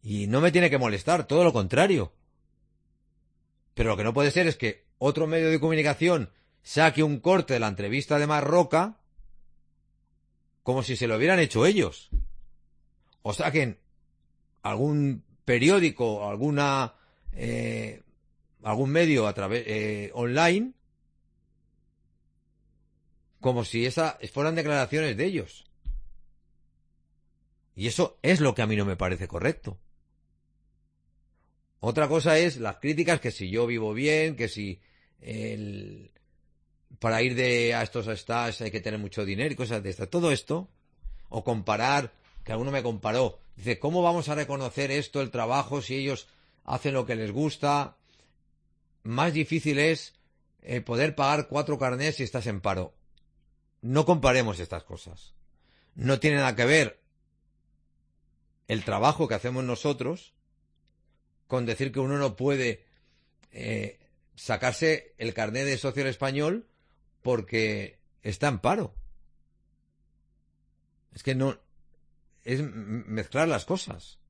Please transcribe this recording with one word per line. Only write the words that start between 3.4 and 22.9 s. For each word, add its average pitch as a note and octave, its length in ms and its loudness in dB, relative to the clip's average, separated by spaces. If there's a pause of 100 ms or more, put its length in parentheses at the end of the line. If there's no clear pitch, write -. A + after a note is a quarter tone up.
Pero A2+ 160 0
lo G2 80 2
que G#2 60 -2
no A2 100 0
puede C#3+ 180 4
ser E3+ 160 4
es D#3 80 0
que - 300 -6 (120)
otro D3 300 2
medio D#3+ 220 2
de D#3+ 100 2
comunicación D#3 720 2 (320)
saque D#3 400 4
un D3 160 2
corte E3 340 4
de A#2+ 60 2
la A2 80 0
entrevista G#2 500 -2
de D3 100 2
Marc D3+ 200 0
Roca E3+ 480 4 (1700)
como B2+ 220 0
si B2+ 120 -2
se A#2+ 120 -2
lo A2 100 2
hubieran F3 220 4
hecho C3 260 4
ellos. F3 440 2 (1120)
O G2+ 100 -4
saquen C3+ 460 0 (840)
algún C#3 640 0 (200)
periódico, B2 840 4
alguna, C#3 640 0 (380)
eh, A#2 720 -6 (580)
algún B2 300 0
medio D3+ 340 4
a G2+ 80 0
través, G2+ 320 -2
eh, G#2+ 480 -4
online, E3+ 600 2 (2750)